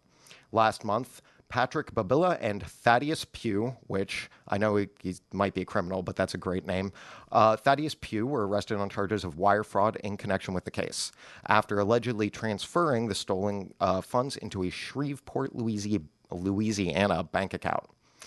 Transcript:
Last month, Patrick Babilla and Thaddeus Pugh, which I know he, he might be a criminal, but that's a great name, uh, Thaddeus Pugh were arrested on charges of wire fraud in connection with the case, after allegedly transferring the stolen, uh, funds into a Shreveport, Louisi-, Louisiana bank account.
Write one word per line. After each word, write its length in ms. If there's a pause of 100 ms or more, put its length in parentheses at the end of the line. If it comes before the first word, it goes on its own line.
(500)
Last 340
month, 360 (300)
Patrick 440
Babilla 460
and 220
Thaddeus 680
Pugh, 460 (100)
which 440 (180)
I 80
know 200
he, 120 (120)
he 160 (160)
might 220
be 80
a 40
criminal, 360
but 140
that's 180
a 40
great 280
name, 260 (380)
uh, 260
Thaddeus 440
Pugh 260
were 220
arrested 300
on 100
charges 340
of 140
wire 280
fraud 320
in 200
connection 380
with 100
the 60
case, 420 (340)
after 320
allegedly 520
transferring 760
the 80
stolen, 640
uh, 200
funds 380
into 260
a 60
Shreveport, 840
Louisi-, 480 (280)
Louisiana 920
bank 300
account. 320 (420)